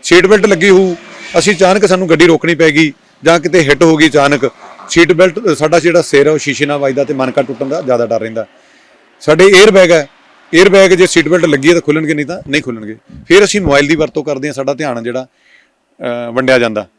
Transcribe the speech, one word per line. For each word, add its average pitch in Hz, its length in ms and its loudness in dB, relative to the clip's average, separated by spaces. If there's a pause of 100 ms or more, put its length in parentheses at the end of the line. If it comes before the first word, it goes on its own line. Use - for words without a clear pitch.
ਸੀਟ 175 220 2
ਬੈਲਟ 202 200 2
ਲੱਗੀ 196 240 0
ਹੋਊ, 185 260 2 (440)
ਅਸੀਂ 190 160 -2
ਅਚਾਨਕ 190 300 2
ਸਾਨੂੰ 185 240 -2
ਗੱਡੀ 165 160 4
ਰੋਕਣੀ 165 300 0
ਪੈ 160 160 2
ਗਈ 147 220 2 (300)
ਜਾਂ 165 160 2
ਕਿਤੇ 170 240 0
ਹਿੱਟ 143 200 2
ਹੋ 160 140 4
ਗਈ 156 100 2
ਅਚਾਨਕ, 139 440 0 (380)
ਸੀਟ 165 220 2
ਬੈਲਟ, 185 460 0
ਸਾਡਾ 156 220 0
ਜਿਹੜਾ 170 220 0
ਸਿਰ 143 260 0
ਹੈ 156 40 0
ਉਹ 156 60 -2
ਸ਼ੀਸ਼ੇ 139 280 -4
ਨਾਲ 143 140 -4
ਵੱਜਦਾ 139 240 -2
ਤੇ 139 100 -6
ਮਣਕਾ 131 280 -4
ਟੁੱਟਣ 131 240 -6
ਦਾ 151 160 -6
ਜ਼ਿਆਦਾ 123 240 -2
ਡਰ 113 160 -4
ਰਹਿੰਦਾ। 113 240 -10 (760)
ਸਾਡੇ 160 260 2
에ਅਰ 202 260 6
ਬੈਗ 185 200 4
ਹੈ, 160 180 0 (460)
에ਅਰ 190 140 4
ਬੈਗ 190 220 4
ਜੇ 180 160 2
ਸੀਟ 151 200 -2
ਬੈਲਟ 170 180 0
ਲੱਗੀ 147 220 -2
ਹੈ 175 60 2
ਤਾਂ 170 80 0
ਖੁੱਲਣਗੇ, 156 320 -4
ਨਹੀਂ 147 120 -6
ਤਾਂ 170 240 -12
ਨਹੀਂ 143 120 -4
ਖੁੱਲਣਗੇ। 110 340 -12 (320)
ਫਿਰ 196 160 6
ਅਸੀਂ 202 180 -2
ਮੋਬਾਈਲ 143 260 0
ਦੀ 160 80 0
ਵਰਤੋਂ 151 280 -4
ਕਰਦੇ 143 240 -8
ਹਾਂ, 147 60 -10
ਸਾਡਾ 135 200 -6
ਧਿਆਨ 123 300 -8
ਜਿਹੜਾ, 123 240 -8 (720)
ਅ, 120 300 -8
ਵੰਡਿਆ 131 280 0
ਜਾਂਦਾ। 107 280 -4 (100)